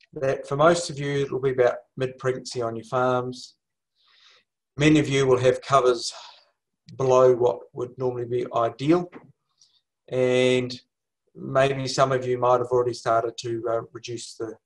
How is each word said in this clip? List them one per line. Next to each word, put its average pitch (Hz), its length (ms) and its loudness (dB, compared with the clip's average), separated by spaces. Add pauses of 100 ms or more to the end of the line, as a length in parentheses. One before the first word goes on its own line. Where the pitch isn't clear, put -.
(120)
that 135 340 -2
for 139 100 -4
most 170 340 4
of 139 80 -10
you, 143 260 -2
it'll 131 160 -6
be 135 100 0
about 123 260 2 (200)
mid-pregnancy 127 640 -6
on 113 140 -6
your 110 80 -12
farms. 127 720 -2 (1200)
Many 151 240 4
of 123 80 -2
you 135 180 2
will 127 120 4
have 127 220 2
covers 123 520 2 (840)
below 127 380 6
what 120 260 0 (120)
would 123 260 -10
normally 123 280 -4
be 120 280 -4
ideal. 139 560 0 (1000)
And 127 680 0 (560)
maybe 135 540 -2
some 135 240 0
of 123 140 -2
you 123 100 -2
might 123 220 2
have 120 100 -4
already 123 240 0
started 113 460 -2
to, 117 280 -8
uh, 113 140 -2 (120)
reduce 117 420 -14
the 110 200 -10 (120)